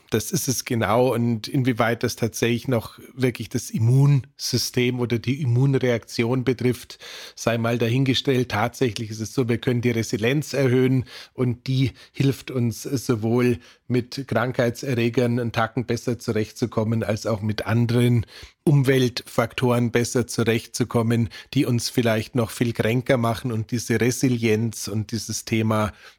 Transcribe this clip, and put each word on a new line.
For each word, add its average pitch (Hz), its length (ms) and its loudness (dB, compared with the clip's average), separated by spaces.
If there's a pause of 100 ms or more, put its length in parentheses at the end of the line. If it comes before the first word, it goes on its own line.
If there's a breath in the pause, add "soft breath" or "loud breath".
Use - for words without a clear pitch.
das - 220 -2
ist - 180 -2
es - 160 -4
genau. 117 480 2
Und 117 340 -2
inwieweit 120 560 0
das 117 140 -2
tatsächlich 117 500 -2
noch 120 320 -4 (140)
wirklich 123 340 -2
das - 220 -6
Immunsystem 127 1300 2
oder 120 200 0
die 139 220 -2
Immunreaktion 123 1000 0
betrifft, 120 560 -2 (360 loud breath)
sei 117 220 -2
mal 117 200 0
dahingestellt. 123 720 0
Tatsächlich 117 600 -2
ist 110 100 -10
es 110 120 -8
so, 127 140 0
wir 117 120 0
können 123 200 -2
die 120 120 0
Resilienz 117 600 -2
erhöhen 131 540 2 (280 loud breath)
und 123 340 -4
die 131 260 0 (180 loud breath)
hilft 135 400 -2
uns 120 320 -2
sowohl 120 760 0 (280 loud breath)
mit 123 400 -4
Krankheitserregern 120 1120 0
einen 117 140 -4
Tacken 113 320 -2
besser 120 340 -4
zurechtzukommen, 110 880 -2
als 107 200 -2
auch 107 160 -2
mit 107 240 -2
anderen 120 600 2 (400 loud breath)
Umweltfaktoren 123 1300 2
besser 120 360 2
zurechtzukommen, 117 1000 0 (240 loud breath)
die 139 120 2
uns 120 240 0
vielleicht 113 460 0
noch 120 160 0
viel 117 220 0
kränker 123 440 2
machen 117 340 -2
und 110 200 -4
diese 113 300 0
Resilienz 117 880 0
und 104 240 -4
dieses - 340 -6
Thema, 110 480 0 (240 loud breath)